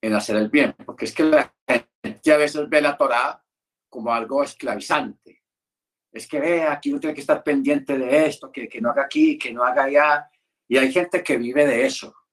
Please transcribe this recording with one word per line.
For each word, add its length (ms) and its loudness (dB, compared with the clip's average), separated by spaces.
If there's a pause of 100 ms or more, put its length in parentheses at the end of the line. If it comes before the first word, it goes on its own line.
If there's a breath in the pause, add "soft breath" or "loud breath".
En 120 -2
hacer 240 -2
el 120 0
bien, 240 2 (120)
porque 180 -10
es 100 -8
que 100 0
la 300 2 (140)
gente 640 -2
a 60 6
veces 320 -2
ve 120 2
la 160 0
Torá 480 -2 (440)
como 240 -6
algo 280 -2
esclavizante. 1000 -6 (720)
Es 120 -14
que, 140 -6
vea, 320 0
aquí 200 -6
uno 100 -4
tiene 120 -6
que 60 -12
estar 240 0
pendiente 540 0
de 300 2
esto, 220 -8
que, 200 -12
que 100 -14
no 120 -2
haga 120 0
aquí, 340 2
que 140 -8
no 100 -4
haga 220 2
allá. 480 2 (380)
Y 80 4
hay 160 4
gente 280 0
que 140 0
vive 320 2
de 180 2
eso. 300 -6 (180)